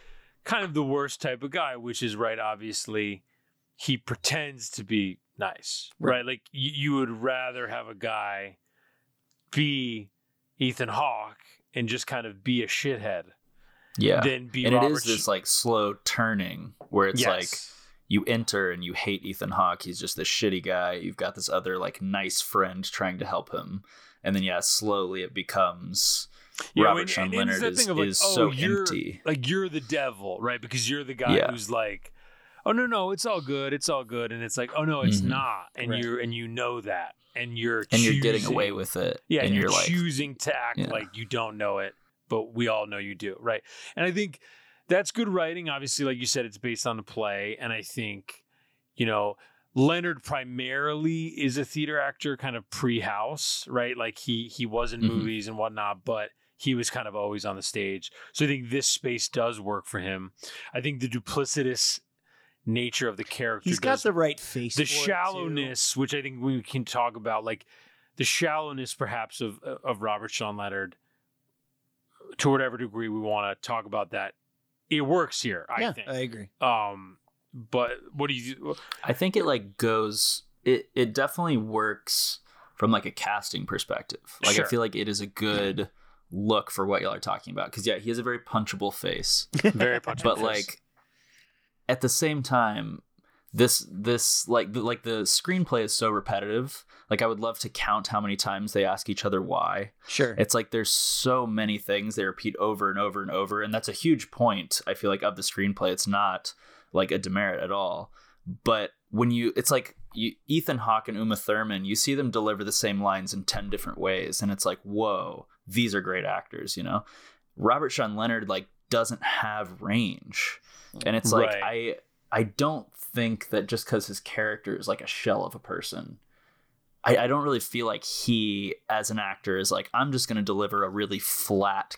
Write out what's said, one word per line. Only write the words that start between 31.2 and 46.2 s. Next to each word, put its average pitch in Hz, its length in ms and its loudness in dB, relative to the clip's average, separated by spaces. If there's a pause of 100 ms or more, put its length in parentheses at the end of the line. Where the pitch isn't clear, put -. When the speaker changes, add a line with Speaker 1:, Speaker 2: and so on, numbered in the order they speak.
Speaker 3:
Yeah. - 140 4
Speaker 1:
who's 110 180 -6
like, 110 420 -4 (540)
"Oh, 208 60 4
no, 240 160 2
no, 196 240 0
it's 196 160 -4
all 190 140 -2
good. 139 320 -2
It's 143 160 -2
all 139 140 0
good." 117 280 -4
And 117 120 -8
it's 117 140 -6
like, 123 180 -2
"Oh, 151 80 0
no, 156 180 0
it's 104 180 4
Speaker 3:
Mm-hmm. 95 100 0
Speaker 1:
not." 120 460 -2
And 120 160 -4
Speaker 2:
Right. 120 120 -2
Speaker 1:
you're, 117 160 -2
and 120 140 -4
you 117 140 -6
know 120 340 -4
that. 92 320 -6 (220)
And 120 240 -6
you're 113 320 0
Speaker 3:
And 113 100 6
you're 117 140 6
getting 113 260 4
Speaker 1:
choosing 98 140 0
Speaker 3:
away 101 160 2
with 95 240 -4
it. 87 320 0
Speaker 1:
Yeah, 151 160 2
Speaker 3:
And - 100 4
Speaker 1:
you're - 120 4
Speaker 3:
you're - 60 4
like, - 140 4
Speaker 1:
choosing 147 520 0
to 139 200 -2
act 120 220 -4
Speaker 3:
Yeah. 131 80 0
Speaker 1:
like 110 280 -4
you 113 100 -8
don't 113 320 -2
know 101 200 0
it, 98 160 -2 (360)
but 113 260 0
we 117 120 2
all 107 200 2
know 104 100 -8
you 101 160 -6
do, 95 260 -6
right? 113 220 0 (340)
And - 80 0
I 180 80 2
think 185 280 -2 (480)
that's 185 240 4
good 226 180 0
writing. 170 400 0
Obviously, 139 340 -2
like 131 140 2
you 123 80 -4